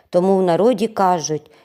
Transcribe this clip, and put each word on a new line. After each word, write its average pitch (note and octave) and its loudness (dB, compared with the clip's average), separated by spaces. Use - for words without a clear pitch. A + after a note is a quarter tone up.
Тому F#3 2
в F#3 0
народі F#3 0
кажуть: F3 -2